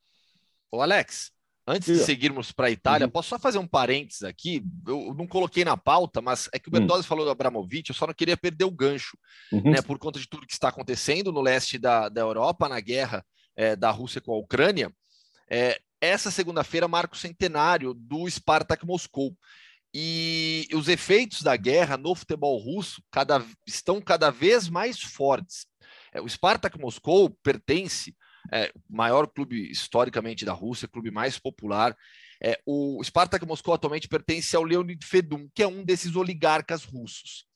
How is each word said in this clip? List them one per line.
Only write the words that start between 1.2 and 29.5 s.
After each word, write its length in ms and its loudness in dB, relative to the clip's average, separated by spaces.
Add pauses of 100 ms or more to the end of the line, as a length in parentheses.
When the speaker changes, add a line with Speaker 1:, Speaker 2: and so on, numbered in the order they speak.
Speaker 1:
antes 260 0
de 60 6
Speaker 2:
Sim. 60 4
Speaker 1:
seguirmos 460 0
pra 180 2
Itália, 380 2
Speaker 2:
Uhum. 40 -8
Speaker 1:
posso 180 -4
só 100 -4
fazer 180 0
um 100 -2
parênteses 560 0
aqui? 400 -6 (240)
Eu 300 -6
não 80 -8
coloquei 400 0
na 100 2
pauta, 460 2
mas 320 -2
é 60 -6
que 100 -14
o 20 -12
Speaker 2:
Hum. 80 2
Speaker 1:
Bertozzi 280 4
falou 180 0
do 60 2
Abramovich, 580 -4
eu 60 -8
só 100 -2
não 80 -6
queria 240 0
perder 280 0
o 60 0
gancho, 460 -2 (340)
Speaker 2:
Uhum. 200 4
Speaker 1:
né, 100 6
por 160 -8
conta 220 -10
de 80 -12
tudo 180 -16
que 80 -12
está 160 0
acontecendo 640 -2
no 100 -2
leste 380 2
da, 280 4
da 140 -4
Europa, 480 0
na 100 -6
guerra, 460 -4 (300)
é, 200 2
da 140 2
Rússia 320 -6
com 120 -10
a 40 -2
Ucrânia. 560 2 (560)
É, 300 0 (200)
essa 300 0
segunda-feira 580 0
marca 280 -2
o 20 -14
centenário 800 0
do 340 -6
Spartak 560 0
Moscou. 500 -4 (580)
E 800 -2
os 160 0
efeitos 520 2
da 140 4
guerra 420 2
no 160 -4
futebol 460 -2
russo 500 -8
cada, 340 2 (220)
estão 360 -2
cada 280 4
vez 380 4
mais 340 -4
fortes. 640 -2 (480)
É, 80 -8
o 60 -12
Spartak 500 0
Moscou 520 4 (120)
pertence 720 -2 (380)
É, 200 0 (180)
maior 380 4
clube 440 -6